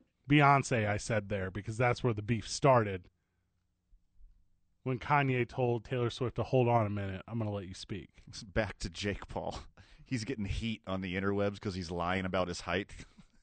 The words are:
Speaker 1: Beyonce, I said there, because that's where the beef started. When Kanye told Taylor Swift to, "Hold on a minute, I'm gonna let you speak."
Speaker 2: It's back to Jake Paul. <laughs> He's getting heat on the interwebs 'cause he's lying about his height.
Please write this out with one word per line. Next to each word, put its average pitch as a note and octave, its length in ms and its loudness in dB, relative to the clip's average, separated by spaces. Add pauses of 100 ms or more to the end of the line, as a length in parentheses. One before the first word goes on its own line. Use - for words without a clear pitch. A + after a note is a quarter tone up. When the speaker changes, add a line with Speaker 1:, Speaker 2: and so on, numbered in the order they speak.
(300)
Speaker 1:
Beyonce, C#3 580 6
I G#2 100 2
said G#2 320 -2
there, F#2+ 200 -2
because G#2+ 280 -6
that's A#2+ 260 2
where A#2+ 100 2
the G#2+ 80 -4
beef G#2+ 260 -2
started. G#2+ 600 4 (1800)
When B2+ 160 -4
Kanye C3 480 2
told A#2+ 380 -2
Taylor A#2+ 240 -2
Swift - 260 -4
to, A#2 80 -2
"Hold B2+ 240 4
on A#2 180 4
a G2+ 40 -2
minute, G2 380 -6
I'm A#2 120 -6
gonna G#2+ 120 -2
let G2+ 160 -6
you F#2+ 60 -12
speak." - 360 -12 (180)
Speaker 2:
It's - 160 -14
back G2+ 360 -4
to - 100 -6
Jake F#2+ 400 -4
Paul. F2 300 -6 (240)
<laughs> - 220 -20
He's A#2 200 -4
getting G2+ 200 -4
heat A2 400 -4
on F#2+ 160 -4
the F#2 140 -4
interwebs G2+ 460 0
'cause G2 140 -4
he's F2+ 160 -6
lying F2+ 340 0
about F#2 240 0
his F2 120 -6
height. F#2 300 -4 (520)